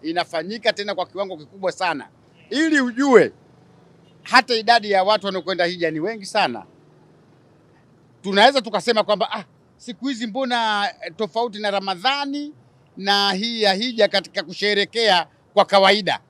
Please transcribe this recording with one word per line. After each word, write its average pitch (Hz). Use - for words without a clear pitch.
inafanyika 170
tena 202
kwa 185
kiwango 185
kikubwa 180
sana. 156
Ili 302
ujue 240
hata 247
idadi 220
ya 190
watu 202
wanaokwenda 180
hija 170
ni 151
wengi 202
sana. 139
Tunaweza 220
tukasema 214
kwamba, 208
"Ah, 208
siku -
hizi 240
mbona, 220
eh, 175
tofauti 220
na 208
Ramadhani 277
na 196
hii 226
ya 196
hija 220
katika 196
kusherekea 196
kwa 202
kawaida?" 196